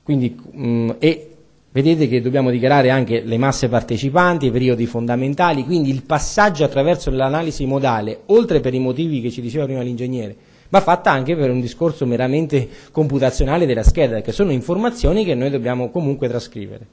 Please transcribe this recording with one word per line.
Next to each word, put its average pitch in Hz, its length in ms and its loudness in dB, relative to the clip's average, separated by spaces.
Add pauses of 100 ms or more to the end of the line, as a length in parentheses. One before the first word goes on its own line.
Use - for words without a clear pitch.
quindi, 127 380 -2 (160)
mm, 117 420 -2
e 156 320 0 (440)
vedete 151 340 2
che 120 140 0
dobbiamo 127 280 0
dichiarare 127 400 4
anche 117 320 0
le 113 160 -2
masse 131 300 0
partecipanti, 139 760 0
i 120 60 2
periodi 123 340 0
fondamentali, 131 800 0
quindi 151 240 0
il 135 140 -4
passaggio 160 600 0
attraverso 143 480 0
l'analisi 143 540 -2
modale, 120 640 -2
oltre 208 340 4
per 123 120 0
i 127 60 0
motivi 131 400 -2
che 117 100 -4
ci 120 120 -8
diceva 131 240 -4
prima 131 160 -6
l'ingegnere, 123 520 -6 (360)
ma 190 100 4
fatta 180 320 2
anche 139 240 0
per 139 140 0
un 123 100 0
discorso 147 460 -2
meramente 127 600 0 (260)
computazionale 139 760 0
della 113 180 0
scheda, 117 380 4
che 107 100 -4
sono 190 220 0
informazioni 190 720 0
che 156 100 0
noi 127 140 -2
dobbiamo 123 400 -4
comunque 139 400 -2
trascrivere. 107 640 -10